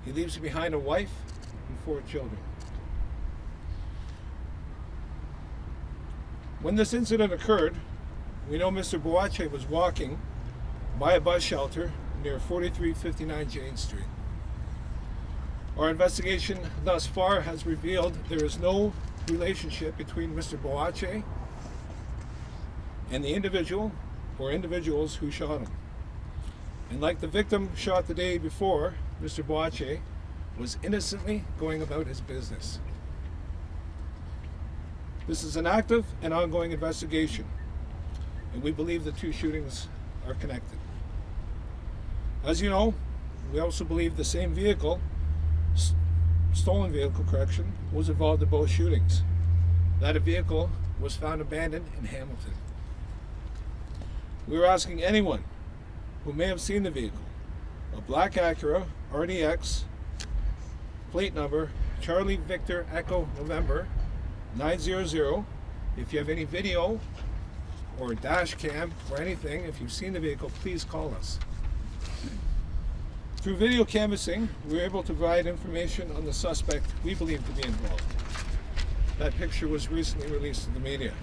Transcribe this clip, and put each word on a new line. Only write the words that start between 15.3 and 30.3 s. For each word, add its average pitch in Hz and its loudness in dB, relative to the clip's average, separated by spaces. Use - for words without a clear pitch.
Our 156 4
investigation 180 4
thus 170 4
far 190 4
has 160 -4
revealed 165 2
there 156 2
is - 0
no 196 4
relationship 165 0
between 156 -4
Mister 156 -4
Boache 175 -2
and 135 0
the 143 0
individual 190 2
or 135 0
individuals 160 0
who 147 -2
shot 151 -2
him. 107 -6
And 127 -4
like 175 0
the 165 -2
victim 196 2
shot 185 2
the 170 -4
day 180 0
before, 165 2
Mister 156 -4
Boache 156 -2